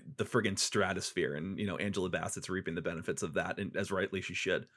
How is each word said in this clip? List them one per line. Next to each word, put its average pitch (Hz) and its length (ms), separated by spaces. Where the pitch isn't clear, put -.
the - 80
friggin' 101 340
stratosphere. 90 800
And, 87 240
you 104 80
know, 92 80
Angela 95 340
Bassett's 85 400
reaping 92 260
the 87 60
benefits 82 400
of 82 120
that, 87 260
and 98 160
as 98 160
rightly 95 300
she 92 120
should. 87 320